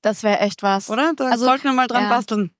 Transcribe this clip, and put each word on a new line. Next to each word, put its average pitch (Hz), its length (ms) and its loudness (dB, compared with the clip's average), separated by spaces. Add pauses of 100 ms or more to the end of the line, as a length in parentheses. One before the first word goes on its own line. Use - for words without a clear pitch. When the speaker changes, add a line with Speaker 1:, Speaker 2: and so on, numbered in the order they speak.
Speaker 1:
Das 214 220 -2
wär 208 180 2
echt 202 220 -2
was. 196 260 0
Speaker 2:
Oder? 285 260 0
Da 269 120 -4
Speaker 1:
Also, 240 180 0
Speaker 2:
sollten 269 200 2
wir 269 80 2
mal 254 140 2
dran 233 160 0
Speaker 1:
ja. 208 60 -2
Speaker 2:
basteln. 208 500 -2